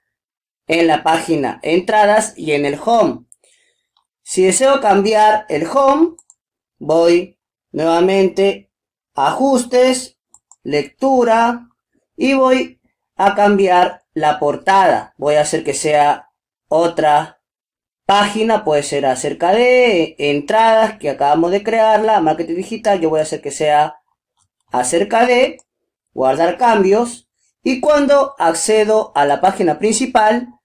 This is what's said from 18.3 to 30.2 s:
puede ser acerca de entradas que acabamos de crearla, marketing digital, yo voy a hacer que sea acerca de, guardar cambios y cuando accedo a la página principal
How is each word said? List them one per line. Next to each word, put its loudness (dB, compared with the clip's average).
puede 0
ser -4
acerca -2
de 2
entradas 0
que -6
acabamos 0
de -2
crearla, 2
marketing -2
digital, -4
yo 0
voy -2
a 0
hacer -10
que -10
sea 0
acerca -2
de, 0
guardar -2
cambios 0
y -4
cuando 2
accedo 0
a 2
la -2
página 0
principal 0